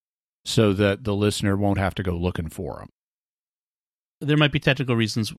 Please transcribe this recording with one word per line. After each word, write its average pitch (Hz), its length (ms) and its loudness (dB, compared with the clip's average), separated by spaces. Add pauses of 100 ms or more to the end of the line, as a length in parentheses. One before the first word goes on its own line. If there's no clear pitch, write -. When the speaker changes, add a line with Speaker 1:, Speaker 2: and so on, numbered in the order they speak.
(460)
Speaker 1:
so 107 280 4
that 101 300 0
the 104 100 -2
listener 101 440 0
won't 101 200 0
have 95 180 0
to 101 80 -4
go 87 120 -2
looking 85 320 -4
for - 340 -10
'em. 50 80 -18 (1300)
Speaker 2:
There 151 160 2
might 151 140 4
be 147 80 0
technical 131 360 0
reasons 110 440 0